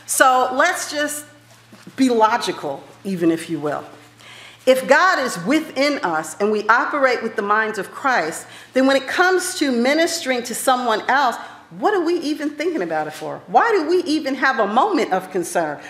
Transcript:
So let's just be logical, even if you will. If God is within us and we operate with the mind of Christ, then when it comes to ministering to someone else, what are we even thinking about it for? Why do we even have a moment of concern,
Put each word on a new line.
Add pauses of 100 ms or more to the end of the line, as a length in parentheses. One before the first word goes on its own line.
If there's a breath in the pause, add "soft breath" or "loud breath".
So
let's
just (680)
be
logical, (220)
even
if
you
will. (800 loud breath)
If
God
is
within
us
and
we
operate
with
the
mind
of
Christ, (260 loud breath)
then
when
it
comes
to
ministering
to
someone
else, (420 loud breath)
what
are
we
even
thinking
about
it
for?
Why
do
we
even
have
a
moment
of
concern,